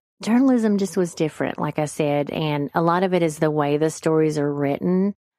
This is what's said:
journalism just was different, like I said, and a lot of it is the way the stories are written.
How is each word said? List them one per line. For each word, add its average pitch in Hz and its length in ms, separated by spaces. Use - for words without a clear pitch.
journalism 226 560
just 190 180
was 175 180
different, - 440
like 151 200
I 156 60
said, 147 460
and 147 440
a 170 60
lot 170 220
of 190 100
it 175 100
is 156 160
the 156 120
way 147 260
the 156 140
stories 156 480
are 143 140
written. 180 640